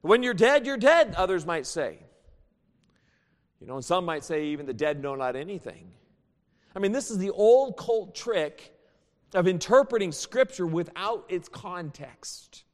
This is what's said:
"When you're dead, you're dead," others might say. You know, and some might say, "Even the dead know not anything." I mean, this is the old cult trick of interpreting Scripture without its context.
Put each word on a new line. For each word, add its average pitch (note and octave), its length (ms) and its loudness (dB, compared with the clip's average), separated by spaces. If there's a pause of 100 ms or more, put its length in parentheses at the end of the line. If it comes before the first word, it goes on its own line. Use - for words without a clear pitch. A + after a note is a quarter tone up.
"When A3 220 4
you're B3 120 -2
dead, A#3+ 320 4
you're C4+ 120 -4
dead," C#4+ 380 4
others F#3 280 0
might D#3+ 220 -4
say. A#2+ 320 -6 (1600)
You G2+ 60 -20
know, B2+ 100 -10
and B2+ 80 -10
some F3+ 220 -2
might D#3 180 -4
say, D3+ 220 -4
"Even D3 200 -6
the C3 60 -8
dead D3 300 -2
know C#3 120 -6
not B2+ 220 -4
anything." C#3 560 -12 (840)
I - 40 -10
mean, G3 140 0
this C4 180 -4
is G#3+ 80 -4
the G3 120 -2
old A#3 460 6
cult A3 380 -4
trick E3+ 580 -4 (640)
of F3+ 120 2
interpreting G3 640 2
Scripture A#3 560 -2
without F3 640 -6
its F3+ 200 -6
context. - 1300 -16